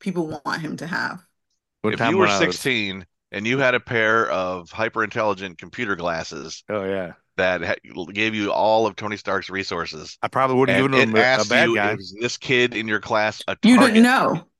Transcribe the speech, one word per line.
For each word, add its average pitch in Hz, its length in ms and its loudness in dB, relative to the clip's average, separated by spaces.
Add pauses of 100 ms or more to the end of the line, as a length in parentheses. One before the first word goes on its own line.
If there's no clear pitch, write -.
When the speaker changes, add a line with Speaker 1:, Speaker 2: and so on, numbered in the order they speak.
Speaker 1:
people 160 440 -4
want 156 180 -6
him - 160 -8
to - 80 -10
have. 123 380 -6 (580)
Speaker 2:
One 107 120 0
Speaker 3:
If - 20 -4
Speaker 2:
time 117 140 2
Speaker 3:
you - 80 2
were - 60 6
Speaker 2:
when 104 60 4
I 98 100 2
was 90 180 2
Speaker 3:
sixteen 101 480 -2 (240)
and 101 160 -6
you 127 120 0
had 127 160 4
a 120 60 0
pair 113 500 2
of 92 400 -4
hyper-intelligent 107 880 -4
computer 101 380 -6
glasses 82 720 -8
Speaker 2:
Oh, 101 160 -4
yeah. 95 300 -6 (220)
Speaker 3:
that 92 260 0
ha-, 90 500 -8
gave 110 220 -2
you 104 180 -2
all 110 340 2
of 98 100 -6
Tony 104 200 -8
Stark's 95 340 -4
resources, 85 720 -8
Speaker 2:
I 110 60 -2
probably 131 280 0
wouldn't 127 200 4
Speaker 3:
and 135 180 2
Speaker 2:
give 131 140 4
him 110 80 -2
Speaker 3:
it - 0 -
Speaker 2:
a, 117 100 6 (140)
a 107 40 0
Speaker 3:
asked - 20 -4
Speaker 2:
bad 147 260 2
Speaker 3:
you, - 20 0
Speaker 2:
guy. 104 240 0
Speaker 3:
"Is 95 220 -16
this 120 180 -4
kid 123 360 0
in 110 140 -6
your 107 120 -2
class 107 480 -2
a 95 140 -4
Speaker 1:
You 240 160 8
Speaker 3:
target?" 269 100 6
Speaker 1:
didn't 220 160 6
know. 247 420 2 (140)